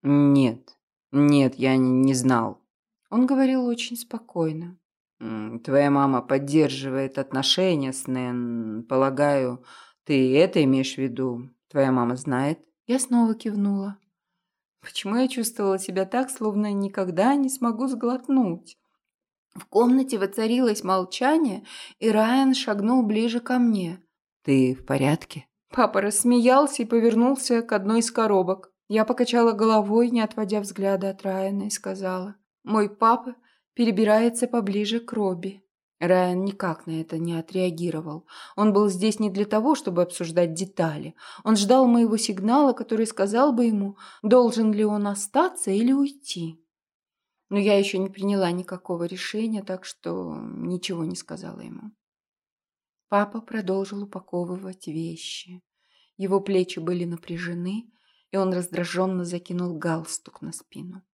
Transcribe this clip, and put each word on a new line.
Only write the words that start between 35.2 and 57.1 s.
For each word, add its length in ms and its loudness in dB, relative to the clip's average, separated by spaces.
Райан 440 2
никак 440 -6
на 120 -6
это 180 -8
не 160 -4
отреагировал. 920 -4
Он 180 4
был 160 4
здесь 300 -2
не 100 0
для 160 -2
того, 300 2
чтобы 260 -2
обсуждать 520 -2
детали. 640 -6
Он 120 4
ждал 320 6
моего 300 4
сигнала, 560 2
который 340 -2
сказал 460 2
бы 120 2
ему, 320 -2
должен 520 4
ли 100 0
он 240 0
остаться 640 -2
или 220 2
уйти. 640 -4
Но 60 0
я 180 4
еще 220 0
не 100 -2
приняла 420 -2
никакого 520 -8
решения, 600 -6
так 220 -10
что 560 -10
ничего 640 -8
не 100 -6
сказала 460 -14
ему. 300 -16
Папа 320 -2
продолжил 600 -6
упаковывать 840 -10
вещи. 760 -10
Его 240 0
плечи 380 -2
были 260 -4
напряжены, 840 -8